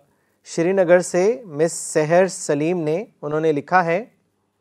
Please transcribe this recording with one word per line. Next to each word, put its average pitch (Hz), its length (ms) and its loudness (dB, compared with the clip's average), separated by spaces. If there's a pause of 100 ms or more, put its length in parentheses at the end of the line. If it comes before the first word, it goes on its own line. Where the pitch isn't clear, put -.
(440)
شری 170 280 -2
نگر 180 280 6
سے 196 460 0
مس 160 260 -2
سحر 170 540 0
سلیم 165 540 -2
نے۔ 160 240 -4 (180)
انہوں 151 180 -4
نے 160 120 0
لکھا 165 320 0
ہے، 175 200 -2 (560)